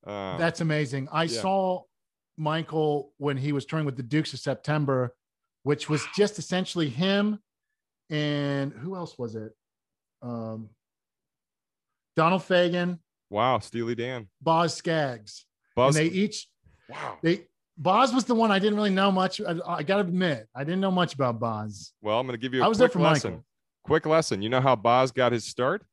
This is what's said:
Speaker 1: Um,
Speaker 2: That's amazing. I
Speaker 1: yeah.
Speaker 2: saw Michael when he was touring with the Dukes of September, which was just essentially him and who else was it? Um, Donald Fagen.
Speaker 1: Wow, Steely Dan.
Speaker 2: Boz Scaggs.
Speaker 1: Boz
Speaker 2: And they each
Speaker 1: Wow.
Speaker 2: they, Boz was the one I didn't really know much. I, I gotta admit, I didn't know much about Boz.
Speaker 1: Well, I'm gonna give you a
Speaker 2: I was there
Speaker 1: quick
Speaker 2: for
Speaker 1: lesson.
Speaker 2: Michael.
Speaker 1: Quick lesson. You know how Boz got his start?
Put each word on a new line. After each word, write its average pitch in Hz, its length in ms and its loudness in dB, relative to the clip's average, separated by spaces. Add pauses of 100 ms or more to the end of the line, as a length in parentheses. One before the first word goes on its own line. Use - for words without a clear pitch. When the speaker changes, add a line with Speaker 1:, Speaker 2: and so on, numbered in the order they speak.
Speaker 1:
Um, 98 300 -6
Speaker 2:
That's 165 240 -2
amazing. 143 500 -2
I 160 120 0
Speaker 1:
yeah. 135 180 -4
Speaker 2:
saw 190 420 0 (540)
Michael 156 800 -2
when 143 200 -2
he 143 160 -2
was 135 120 -2
touring 156 200 -2
with 131 120 -4
the 131 60 -8
Dukes 147 300 -2
of 135 60 -10
September, 139 760 0 (500)
which 147 260 -2
was 151 160 0 (100)
just 202 240 2
essentially 175 500 -2
him 202 500 0 (720)
and 143 600 -2
who 160 240 -10
else 170 220 -10
was 113 180 -8
it? 110 160 -10 (720)
Um, 113 480 -10 (1500)
Donald 170 280 2
Fagen. 175 560 2 (300)
Speaker 1:
Wow, 117 300 2
Steely 117 360 -6
Dan. 117 320 -8 (140)
Speaker 2:
Boz 165 340 2
Scaggs. 135 720 -4 (300)
Speaker 1:
Boz 135 220 4
Speaker 2:
And 156 80 4
they 170 100 0
each 208 320 -2 (400)
Speaker 1:
Wow. - 360 -12
Speaker 2:
they, 170 240 0 (300)
Boz 208 360 4
was 254 120 2
the 247 100 2
one 226 160 4
I 196 80 4
didn't 208 160 2
really 208 160 2
know 190 200 4
much. 185 300 0
I, 180 140 -4 (120)
I 170 160 -4
gotta 190 180 2
admit, 175 540 0
I 131 80 -8
didn't 180 180 -2
know 196 100 0
much 180 240 2
about 123 240 0
Boz. 107 640 -6
Speaker 1:
Well, 107 180 0
I'm 131 80 -2
gonna 123 100 -6
give 123 160 -6
you 131 80 2
a 156 40 4
Speaker 2:
I - 20 6
was 220 100 2
there 240 100 8
Speaker 1:
quick 247 60 2
Speaker 2:
for 180 60 0
Speaker 1:
lesson. 151 320 4
Speaker 2:
Michael. 82 140 -12 (380)
Speaker 1:
Quick 156 220 0
lesson. 156 360 2
You 107 80 -4
know 127 120 2
how 131 140 6
Boz 120 360 4
got 123 200 2
his 117 140 -2
start? 147 480 -2